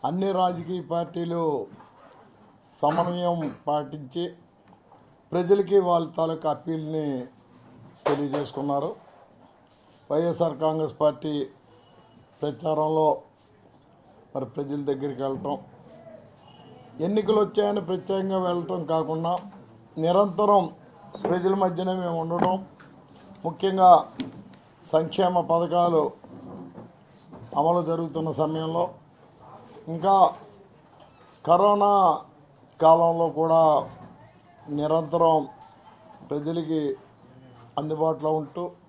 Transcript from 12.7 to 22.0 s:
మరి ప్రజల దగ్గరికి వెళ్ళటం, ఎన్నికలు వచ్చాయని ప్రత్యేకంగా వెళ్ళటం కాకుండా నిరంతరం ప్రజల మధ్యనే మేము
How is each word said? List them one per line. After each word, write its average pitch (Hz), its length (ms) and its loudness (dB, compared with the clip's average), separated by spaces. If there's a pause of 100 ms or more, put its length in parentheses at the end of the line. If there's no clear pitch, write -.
మరి 131 100 -4
ప్రజల 143 380 -8
దగ్గరికి 135 400 -4
వెళ్ళటం, 135 340 -4 (1400)
ఎన్నికలు 208 400 2
వచ్చాయని 208 420 0
ప్రత్యేకంగా 190 580 -2
వెళ్ళటం 175 460 -4
కాకుండా 160 480 -2 (640)
నిరంతరం 190 680 4 (640)
ప్రజల 180 240 2
మధ్యనే 185 400 0
మేము 175 280 -4